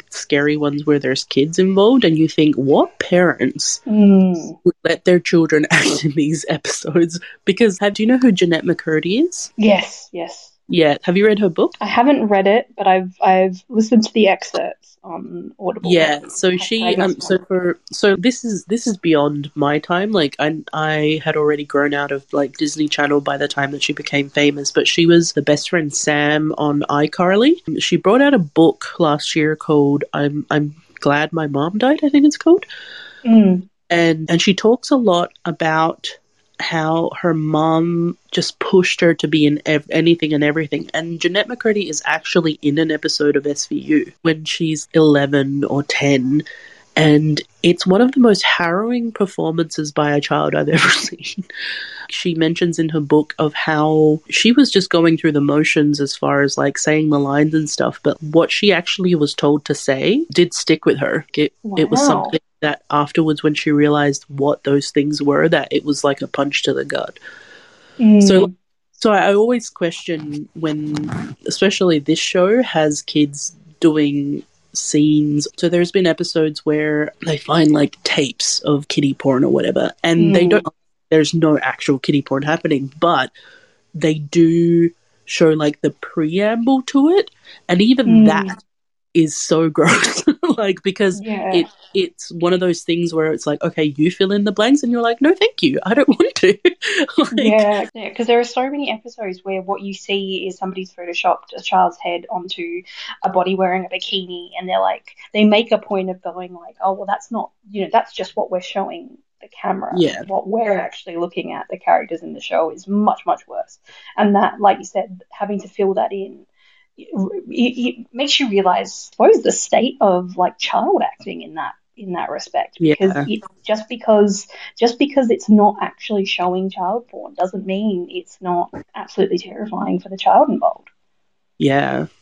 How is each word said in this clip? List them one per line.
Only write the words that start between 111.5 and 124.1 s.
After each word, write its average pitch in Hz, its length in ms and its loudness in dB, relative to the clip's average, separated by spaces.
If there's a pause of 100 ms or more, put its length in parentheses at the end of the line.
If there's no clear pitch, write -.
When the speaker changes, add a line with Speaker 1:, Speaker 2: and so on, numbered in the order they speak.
Speaker 2:
at, 156 160 -12
the 180 80 -12
characters 170 460 -2
in 160 100 -14
the 151 80 -18
show, 165 300 -4
is - 160 -18
much, 208 400 -2
much - 200 -4
worse. - 300 -12 (400)
And 202 180 2
that, - 240 0
like 202 200 2
you - 60 -16
said, 185 360 -8 (100)
having 202 300 -8
to 190 60 -16
fill 196 280 -2
that - 160 -2
in, 196 360 -12 (500)
it, - 100 -20 (420)
it, 247 320 -2 (200)
it - 120 -20
makes 277 260 -2
you 269 120 -2
realize, 190 580 -2 (100)
I 220 100 4
suppose, 440 140 4
the - 80 0
state - 500 -2
of, 185 360 0
like, 180 220 -2
child - 440 0
acting - 380 -10
in 156 140 -18
that, 147 180 -10 (240)
in 190 160 -12
that 170 160 -6
respect. - 500 -8
Because 175 360 0
Speaker 1:
Yeah. 143 120 -4
Speaker 2:
it, 214 140 -6 (220)
just 214 260 -4
because, 208 580 0 (300)